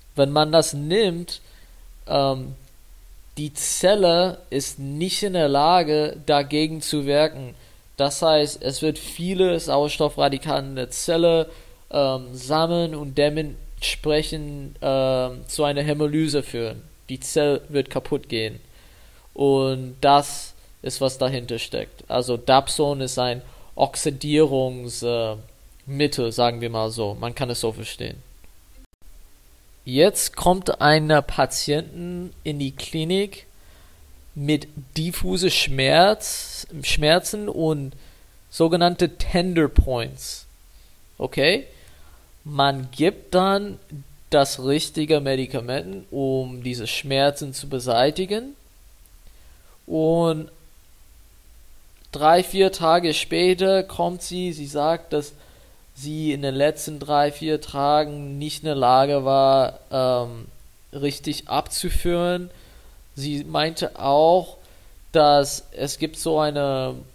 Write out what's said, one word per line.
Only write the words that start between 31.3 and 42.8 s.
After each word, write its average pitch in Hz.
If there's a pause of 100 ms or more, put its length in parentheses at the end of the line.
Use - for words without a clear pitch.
in 147
die 135
Klinik 185 (880)
mit 147 (300)
diffuse 180
Schmerz, 147 (160)
Schmerzen 180
und 151 (580)
sogenannte 170
Tender 175
Points. - (720)
Okay? 156 (800)
Man 139